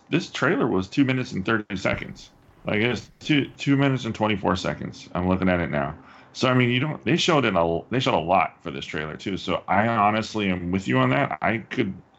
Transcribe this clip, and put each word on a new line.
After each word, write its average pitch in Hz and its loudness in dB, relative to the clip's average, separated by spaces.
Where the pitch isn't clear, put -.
this 180 -2
trailer 160 2
was 95 0
two 139 2
minutes 127 0
and 98 -4
thirty 107 0
seconds. - -4
Like, 107 0
it's 117 -2
two, 143 0
two 139 0
minutes 135 2
and 113 -4
twenty-four 98 0
seconds. - -8
I'm 90 0
looking 92 2
at 90 4
it 80 -2
now. 73 -2
So, 127 0
I 127 4
mean, 123 4
you 123 0
don't, 151 -6
they 139 2
showed 156 4
it 101 2
a, 85 2
they 120 -2
showed 123 0
a 85 2
lot 82 0
for 85 -10
this 67 -10
trailer 78 -8
too. 92 -6
So 85 -4
I 101 2
honestly 107 0
am 87 -2
with 95 -2
you 127 2
on 127 4
that. 139 0
I 107 0
could - -4